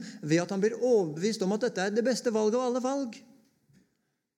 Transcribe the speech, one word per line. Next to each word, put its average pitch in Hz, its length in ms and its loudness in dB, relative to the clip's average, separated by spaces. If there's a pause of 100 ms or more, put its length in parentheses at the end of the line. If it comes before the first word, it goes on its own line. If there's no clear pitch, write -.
(220)
ved 165 220 2
at 180 100 -6
han 196 80 -2
blir 226 160 0
overbevist 214 640 2
om 196 140 2
at 226 100 0
dette 196 220 -2
er 208 80 -2
det 226 100 2
beste 247 260 0
valget 214 280 2
av 254 80 0
alle 247 160 -2
valg. 262 340 -4 (1200)